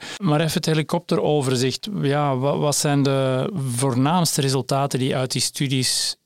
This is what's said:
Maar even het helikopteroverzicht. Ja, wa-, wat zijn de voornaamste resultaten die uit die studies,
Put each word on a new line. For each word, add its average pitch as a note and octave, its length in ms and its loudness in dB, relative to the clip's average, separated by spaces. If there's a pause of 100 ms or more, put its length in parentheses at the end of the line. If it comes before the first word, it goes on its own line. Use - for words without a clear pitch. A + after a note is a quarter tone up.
(180)
Maar D3+ 240 2
even D#3 120 0
het E3 120 -2
helikopteroverzicht. C#3 1200 0 (140)
Ja, C#3+ 360 2
wa-, C#3 200 0
wat D3 180 0
zijn C#3+ 280 2
de C3+ 460 2 (260)
voornaamste C#3 680 2
resultaten C3+ 580 0
die C#3 160 0
uit C3 160 -2
die B2 100 -2
studies, - 760 -2 (100)